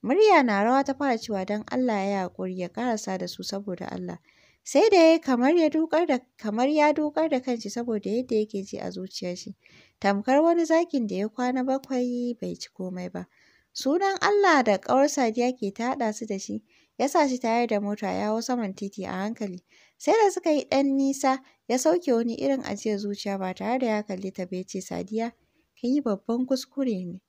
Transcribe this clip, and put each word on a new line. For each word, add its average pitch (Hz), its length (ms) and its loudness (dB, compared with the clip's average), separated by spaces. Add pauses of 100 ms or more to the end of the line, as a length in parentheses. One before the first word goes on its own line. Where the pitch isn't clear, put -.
Murya 339 420 6
na 202 180 2
rawa 262 220 2
ta 269 100 -4
fara 269 240 -2
cewa 196 280 -4
don 208 260 -4
Allah 254 240 0
ya 190 80 -2
yi 196 240 -2
haƙuri 185 300 -8
ya 175 100 -6
ƙarasa 220 500 -4
da 180 80 -6
su - 160 -12
saboda 196 480 -8
Allah. 180 280 -10 (440)
Sai 403 280 4
da 403 60 6
ya 330 160 10
yi 330 60 4
kamar 269 380 2
ya 320 140 4
dukar 320 360 0
da, 277 120 0 (180)
kamar 220 320 -2
ya 302 240 4
dukar 302 380 0
da 262 100 0
kanshi 233 300 -6
saboda 226 400 -4
yadda 240 260 -2
yake 214 320 -2
ji - 100 -12
a 180 120 -6
zuciyar 185 460 -10
shi. - 200 -16 (440)
Tamkar 208 420 2
wani 339 220 4
zakin 320 440 2
da 196 80 -4
ya 196 120 -2
kwana 254 360 -2
bakwai 247 760 -2
bai 175 140 -6
ci - 140 -16
komai 180 420 -10
ba. 180 160 -10 (460)
Sunan 370 480 0
Allah 392 420 4
da 214 160 4
ƙawar 269 300 4
Sadiya 247 480 0
ke 202 180 -6
ta 247 220 -4
haɗa 226 180 -2
su 220 120 -10
da 196 120 -6
shi, 208 240 -8 (360)
ya 254 100 2
sa 294 180 4
shi 254 120 -2
tayar 240 280 0
da 214 140 0
mota 202 260 -6
ya 190 200 -2
hau 214 160 -2
saman 233 320 -4
titi 196 300 -10
a 190 60 -8
hankali. 190 540 -6 (340)
Sai - 140 2
da 427 180 6
suka 359 220 -2
yi 294 180 2
ɗan 277 140 2 (120)
nisa, 269 460 0 (240)
ya 233 120 0
sauke 320 340 2
wani 233 240 0
irin 269 260 0
ajiyar 208 360 -4
zuciya 202 400 -6
ba 185 160 -4
tare 220 240 -2
da 262 80 0
ya 214 160 0
kalli 190 280 -8
ta 190 160 -8
ba 185 100 -8
ya 185 80 -6
ce, 196 160 -8
"Sadiya, 202 520 -6 (420)
kin 247 200 -2
yi 294 80 2
babban 233 440 -2
kuskure 262 460 -2 (120)
ne 175 240 -12